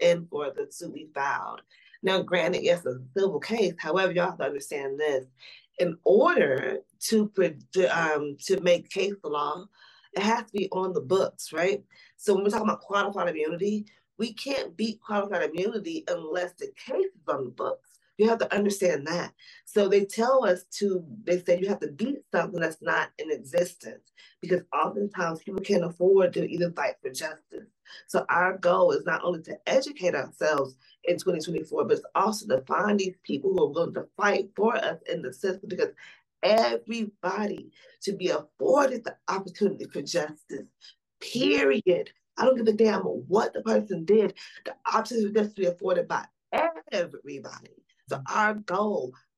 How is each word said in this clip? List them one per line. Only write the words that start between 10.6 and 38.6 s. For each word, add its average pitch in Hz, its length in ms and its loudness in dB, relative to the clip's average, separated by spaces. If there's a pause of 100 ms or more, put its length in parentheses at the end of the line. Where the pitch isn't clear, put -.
on 190 200 -2
the 151 80 0
books, - 520 -2
right? 185 320 -2 (320)
So - 180 0
when 190 80 2
we're 208 80 2
talking 214 180 -2
about - 120 -2
qualified 196 480 -2
immunity, 170 580 -4 (320)
we 226 140 -6
can't - 440 -6
beat 220 240 -4
qualified 196 500 -2
immunity 170 580 -4
unless 175 460 -4
the 202 220 -12
case 370 280 -4
is 381 240 -8
on 139 160 -4
the 123 60 -10
books. - 340 -6 (320)
You 214 120 6
have 226 120 2
to - 120 0
understand 180 540 0
that. 160 260 -4 (320)
So 202 220 2
they 196 180 6
tell 247 400 2
us 185 200 2 (140)
to, 185 260 0 (180)
they 180 180 2
say 175 200 2
you 196 80 0
have 202 100 0
to 147 140 -6
beat 240 240 -2 (160)
something 170 260 -2
that's 160 240 -4
not 160 360 -2
in 156 120 -8
existence 135 800 -4 (300)
because 175 220 0 (120)
oftentimes 180 680 -2
people 190 160 -6
can't 190 240 2
afford 180 480 4
to - 160 -2
even 170 240 -2
fight 143 280 -4
for 131 100 -8
justice. - 580 -12 (400)
So - 200 -2
our 185 300 2
goal 180 320 4
is 139 160 0
not 170 160 -2
only 165 200 -4
to - 140 -12 (120)
educate 233 480 0
ourselves 139 580 -2 (300)
in 175 120 2
twenty 175 220 -2
twenty-four, - 460 -4
but 156 140 2
it's - 80 -12 (100)
also 208 320 0
to 131 140 2
find 202 360 0
these 185 240 -4
people 151 300 -2
who 175 120 4
are 139 60 0
willing 170 240 -2
to - 220 -6
fight - 400 0
for 220 200 2
us - 220 -2 (100)
in 170 140 -4
the 131 100 -8
system 190 360 -4
because - 240 -2 (500)
everybody 220 1300 0 (340)
should 190 140 -4
be 175 120 0
afforded 254 760 2